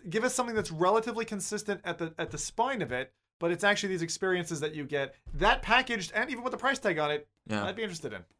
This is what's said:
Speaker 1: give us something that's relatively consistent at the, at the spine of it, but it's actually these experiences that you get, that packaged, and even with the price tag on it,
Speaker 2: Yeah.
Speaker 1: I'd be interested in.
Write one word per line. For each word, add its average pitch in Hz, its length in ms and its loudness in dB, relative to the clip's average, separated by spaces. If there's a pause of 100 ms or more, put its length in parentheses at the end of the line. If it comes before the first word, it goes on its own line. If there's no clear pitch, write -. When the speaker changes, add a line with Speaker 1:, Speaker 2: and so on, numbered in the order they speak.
Speaker 1:
give 214 140 2
us 254 100 2
something 240 220 0
that's 208 160 0
relatively 214 520 4
consistent 208 600 -4
at 170 160 -4
the, 160 180 -4
at 165 140 -4
the 151 80 -6
spine 247 420 0
of 123 100 -2
it, 127 220 -4 (260)
but 170 120 2
it's 175 120 0
actually 202 260 4
these 185 120 0
experiences 165 580 0
that 156 160 -2
you 147 100 -6
get, 139 280 -2 (220)
that 190 260 4
packaged, 233 540 2
and 247 160 0
even 240 120 -6
with 247 80 -2
the - 60 -6
price 262 220 0
tag 180 180 2
on 151 140 2
it, 147 160 -2 (200)
Speaker 2:
Yeah. 104 160 0
Speaker 1:
I'd 185 120 -2
be 226 80 -4
interested 160 300 -6
in. 92 80 -10 (180)